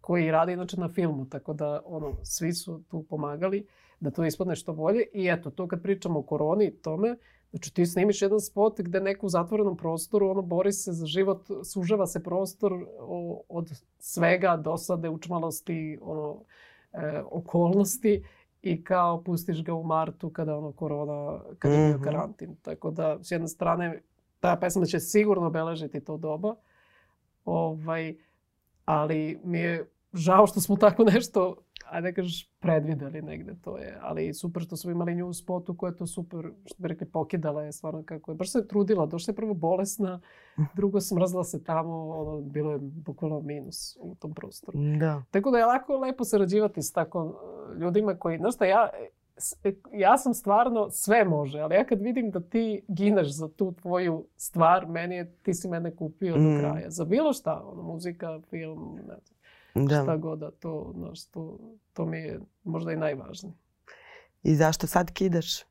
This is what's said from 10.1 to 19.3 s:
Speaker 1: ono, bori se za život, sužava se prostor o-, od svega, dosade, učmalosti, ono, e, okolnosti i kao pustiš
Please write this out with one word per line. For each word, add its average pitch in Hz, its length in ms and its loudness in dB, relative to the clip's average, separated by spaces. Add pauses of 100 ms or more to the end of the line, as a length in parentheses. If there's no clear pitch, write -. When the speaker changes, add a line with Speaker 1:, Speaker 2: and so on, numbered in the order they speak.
Speaker 1:
ono, 190 120 0
bori 180 320 2
se 196 180 -4
za 165 140 -4
život, 185 360 2 (220)
sužava 190 440 0
se 165 160 -4
prostor 185 500 0 (260)
o-, 175 500 -8
od 170 200 -6 (300)
svega, 175 580 4
dosade, 165 520 -2
učmalosti, 160 920 -4
ono, 151 400 -8 (520)
e, 156 300 -6
okolnosti 190 1000 2 (380)
i 170 220 -2
kao 175 400 2
pustiš 170 400 -2